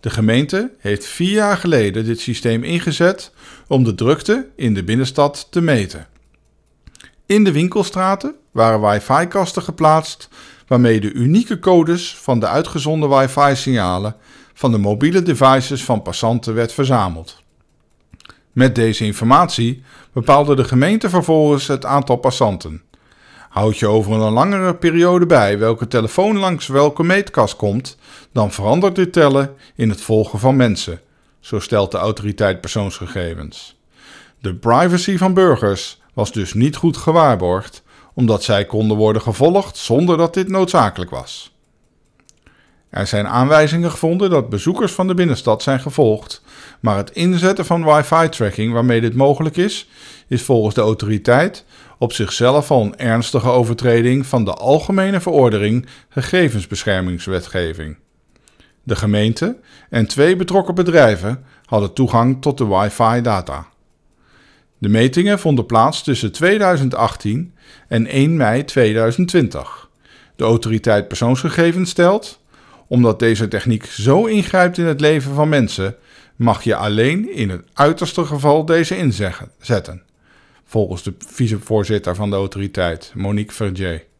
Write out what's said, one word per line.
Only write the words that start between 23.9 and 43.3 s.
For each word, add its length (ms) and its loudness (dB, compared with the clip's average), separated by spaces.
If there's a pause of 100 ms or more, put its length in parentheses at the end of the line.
een 200 0
langere 420 0
periode 520 2
bij 320 4
welke 300 0
telefoon 480 0
langs 300 -2
welke 360 2
meetkast 540 0
komt, 420 -4 (340)
dan 200 0
verandert 420 0
dit 180 0
tellen 420 2 (200)
in 140 0
het 120 -4
volgen 380 0
van 180 2
mensen, 440 0 (400)
zo 200 -8
stelt 300 -2
de 80 -6
autoriteit 640 -2
persoonsgegevens. 1200 -10 (580)
De 160 -6
privacy 600 2
van 180 2
burgers 680 2 (120)
was 180 -4
dus 220 -6
niet 220 0
goed 200 0
gewaarborgd, 840 0 (320)
omdat 280 2
zij 220 0
konden 320 0
worden 260 2
gevolgd 540 0
zonder 400 0
dat 180 0
dit 140 -2
noodzakelijk 640 0
was. 400 -14 (1400)
Er 180 -6
zijn 200 -2
aanwijzingen 640 2